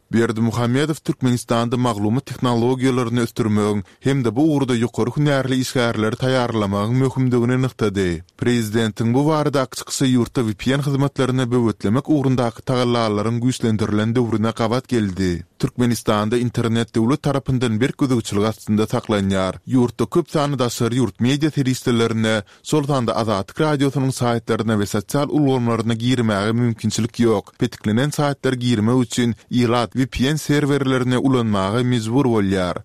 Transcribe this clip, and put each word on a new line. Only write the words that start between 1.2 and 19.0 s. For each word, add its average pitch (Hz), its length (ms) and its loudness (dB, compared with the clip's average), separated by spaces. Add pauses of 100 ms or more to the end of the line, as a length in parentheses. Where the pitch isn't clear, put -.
maglumat 117 480 0
tehnologiýalaryny 123 960 0
östürmegiň 104 600 0 (160)
hem 135 260 0
de 107 100 0
bu 151 200 2
ugrda 127 200 0
ýokary 117 420 -2
hünärli 135 380 0
işgärleri 117 600 0
taýýarlamagyň 113 840 0
möhümdigini 127 600 0
nyktady. 95 600 -2 (160)
Prezidentiň 113 760 0
bu 139 120 2
barada 147 360 0
açyksy - 440 -4
ýurtda 123 420 2
V 107 60 -4
P 127 240 -2
N 147 40 -2
hyzmatlaryny 131 720 0
böwetlemek 117 580 0
ugrundaky 127 520 2
tagallalaryň 117 840 0
güýçlendirilen 110 720 0
döwrüne 110 420 0
gabat 117 300 -2
geldi. 92 580 -2 (140)
Türkmenistanda 117 800 0
internet 117 580 -2
döwlet 117 280 0
tarapyndan 127 580 0
bir 135 180 0
gözegçilik 113 460 0
astynda 107 380 0
saklanýar. 98 680 0 (140)